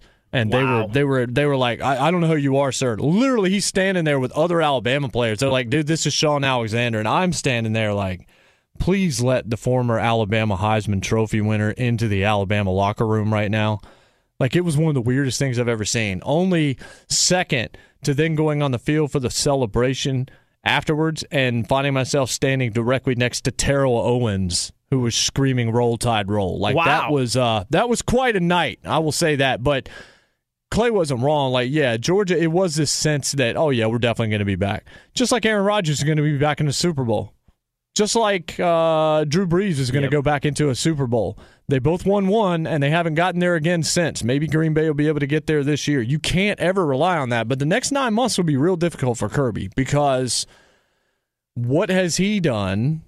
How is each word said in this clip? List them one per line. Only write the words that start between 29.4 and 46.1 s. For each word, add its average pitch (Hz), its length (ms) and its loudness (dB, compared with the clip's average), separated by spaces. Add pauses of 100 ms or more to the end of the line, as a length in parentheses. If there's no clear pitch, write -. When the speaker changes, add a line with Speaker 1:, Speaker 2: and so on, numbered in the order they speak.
Speaker 1:
But 139 280 -2 (800)
Clay 233 200 2
wasn't 147 300 0
wrong. 139 320 2
Like, 127 180 2
yeah, 135 280 2
Georgia, 175 420 0
it 165 100 2
was 170 260 0
this 151 140 0
sense 151 420 -2
that, 123 260 0
"Oh, 156 100 2
yeah, 117 160 2
we're 113 140 0
definitely 113 320 0
gonna 104 160 0
be 98 100 0
back." 98 300 -4 (280)
Just 247 160 0
like 226 140 2
Aaron 208 220 2
Rodgers 180 320 0
is 139 60 -4
gonna 151 180 0
be 151 160 0
back 147 220 0
in 151 60 0
the 135 60 0
Super 151 320 -2
Bowl. 104 300 -2 (600)
Just 202 220 0
like, 202 420 0
uh, 160 640 2
Drew 170 220 0
Brees 175 320 0
is 127 120 -2
gonna 139 140 2
Speaker 2:
Yep. 135 80 0
Speaker 1:
go 147 100 2
back 147 240 0
into 147 240 0
a 120 40 0
Super 143 320 -2
Bowl. 107 320 -2 (300)
They 135 100 2
both 160 280 0
won 196 200 2
one, 185 400 0
and 139 160 0
they 139 60 2
haven't 165 280 0
gotten 175 220 2
there 175 160 2
again 165 280 0
since. 160 420 0
Maybe 143 220 0
Green 156 260 0
Bay 156 140 2
will 156 80 0
be 147 140 2
able 147 120 0
to 143 60 0
get 151 200 -2
there 151 160 2
this 143 240 0
year. 143 140 2
You 131 180 -2